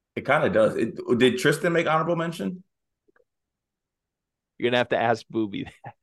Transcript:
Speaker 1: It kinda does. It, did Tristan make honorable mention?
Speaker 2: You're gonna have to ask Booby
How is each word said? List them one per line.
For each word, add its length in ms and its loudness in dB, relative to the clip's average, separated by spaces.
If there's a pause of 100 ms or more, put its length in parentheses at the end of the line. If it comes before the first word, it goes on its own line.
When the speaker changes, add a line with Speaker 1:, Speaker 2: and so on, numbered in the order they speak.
(160)
Speaker 1:
It 100 -8
kinda 240 2
does. 260 4
It, 200 -4 (240)
did 180 4
Tristan 340 0
make 140 0
honorable 300 0
mention? 480 -6 (1900)
Speaker 2:
You're 140 -2
gonna 80 2
have 100 0
to 80 0
ask 320 0
Booby 380 -4 (360)